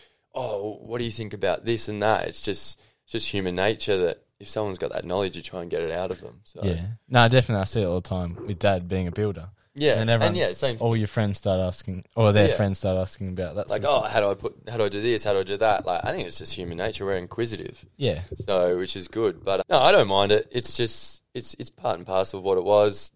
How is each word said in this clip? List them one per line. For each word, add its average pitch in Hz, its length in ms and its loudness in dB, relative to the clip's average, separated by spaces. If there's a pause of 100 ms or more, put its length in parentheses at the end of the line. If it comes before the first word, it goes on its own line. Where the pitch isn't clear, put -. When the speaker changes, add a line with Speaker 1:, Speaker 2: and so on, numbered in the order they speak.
(340)
Speaker 1:
"Oh, 107 480 -6
what 117 180 -8
do 120 40 -4
you 117 80 -4
think 107 220 -8
about 92 320 -2
this 113 240 0
and 104 140 -4
that?" 104 240 2
It's - 140 -8
just, - 380 -4 (240)
it's - 100 -20
just 110 160 -4
human 92 260 -2
nature 101 500 2
that - 180 -2 (160)
if 101 100 -12
someone's 101 280 -4
got 73 140 -4
that - 140 -6
knowledge, 90 320 -2
you 82 40 -12
try 90 200 -10
and 87 100 -10
get 85 100 -2
it 80 100 -4
out 90 200 -4
of 92 80 -10
them. - 240 -18
So. - 200 -20
Speaker 2:
Yeah. 87 180 0 (260)
No, 120 220 6
definitely. 120 320 2
I 95 40 -2
see 113 160 -2
it 98 40 0
all 87 160 0
the - 80 -8
time 90 260 -4 (100)
with 98 140 -8
Dad 92 300 0
being 92 180 -2
a 85 40 -6
builder. 95 360 -4 (280)
Speaker 1:
Yeah, 143 180 2
Speaker 2:
And 107 80 2
then 113 80 2
everyone, 117 260 4
Speaker 1:
and - 20 -2
yeah, 107 160 2
same 123 280 -2
Speaker 2:
all 117 140 2
your 107 120 0
friends 104 320 0
start 95 200 0
asking, 92 440 -4 (120)
or 110 160 6
their 101 180 8
Speaker 1:
Yeah. - 60 2
Speaker 2:
friends 98 220 2
start 95 200 0
asking 92 320 -4
about 90 260 -6
that 104 140 -4
Speaker 1:
Like, 104 120 -2
Speaker 2:
sort 120 40 -2 (100)
of - 0 -
Speaker 1:
"Oh, 120 60 4
Speaker 2:
stuff. 107 100 -4
Speaker 1:
how 113 80 2
do 101 100 4
I 98 60 2
put, - 200 -6 (140)
how 117 80 -6
do 110 60 4
I 101 60 2
do 101 120 -4
this? 113 220 2
How 104 100 2
do 98 60 2
I 95 40 2
do 98 140 -4
that?" 101 280 4
Like, 87 200 0
I 135 60 -2
think 156 160 -4
it's 82 100 -8
just - 160 -6
human 85 240 -8
nature. 101 280 -4
We're 98 100 0
inquisitive. 104 680 -6 (140)
Speaker 2:
Yeah. 98 220 -2 (160)
Speaker 1:
So, 90 420 2
which 92 180 -4
is 90 120 -10
good. 95 360 -2
But, 95 180 0
uh, - 80 -2
no, 160 100 6
I 147 120 6
don't 160 180 6
mind 98 220 4
it. 104 200 4
It's - 260 -4
just, - 460 -4 (100)
it's, - 240 -8
it's - 140 -10
part 107 260 -4
and 87 80 -14
parcel 95 340 0
of 90 60 -10
what 95 140 4
it 90 40 0
was. 104 520 4